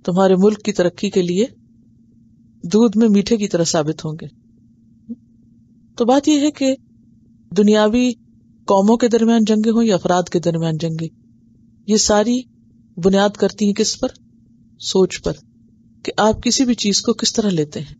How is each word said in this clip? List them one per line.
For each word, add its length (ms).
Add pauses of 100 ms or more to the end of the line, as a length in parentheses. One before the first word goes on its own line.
तुम्हारे 320
मुल्क 260
की 100
तरक्की 380
के 120
लिए 320 (1120)
दूध 300
में 120
मीठे 280
की 120
तरह 160
साबित 400
होंगे।" 380 (1600)
तो 60
बात 240
यह 120
है 100
कि 260 (800)
दुनियावी 580 (540)
कौमों 300
के 120
दरमियान 360
जंगे 260
हों 120
या 140
अफराद 320
के 120
दरमियान 380
जंगे, 320 (800)
ये 100
सारी 480 (520)
बुनियाद 380
करती 280
हैं 100
किस 200
पर? 140 (680)
सोच 380
पर, 160 (720)
कि 140
आप 220
किसी 240
भी 100
चीज 260
को 120
किस 220
तरह 160
लेते 300
हैं। 200